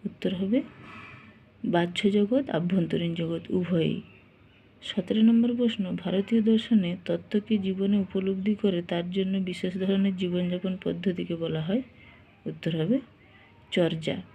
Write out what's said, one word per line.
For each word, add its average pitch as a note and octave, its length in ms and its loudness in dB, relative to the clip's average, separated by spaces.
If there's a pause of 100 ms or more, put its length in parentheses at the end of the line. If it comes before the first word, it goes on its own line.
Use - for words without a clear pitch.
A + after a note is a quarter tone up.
উত্তর - 280 -4
হবে G3 260 0 (1040)
বাহ্য F3 340 0 (100)
জগৎ, G#3 400 2
আভ্যন্তরীণ E3+ 640 0
জগৎ E3 340 -4
উভয়ই। F3 520 0 (800)
সতেরো - 400 -2
নম্বর A#3 340 6
প্রশ্ন, A#3 280 0 (120)
ভারতীয় G3 460 0
দর্শনে G#3+ 640 4
তত্ত্বকে G#3 520 0
জীবনে F#3+ 400 0
উপলব্ধি F#3+ 580 0
করে F#3 260 0
তার F3 300 -2
জন্য F#3+ 260 0
বিশেষ F3+ 360 -4
ধরনের G3 420 2
জীবনযাপন F3+ 580 -2 (100)
পদ্ধতিকে F3 520 -2
বলা D#3+ 260 -4
হয়, F#3+ 200 0 (640)
উত্তর D#3+ 300 -4
হবে E3 220 2 (760)
চর্যা। E3 460 0 (180)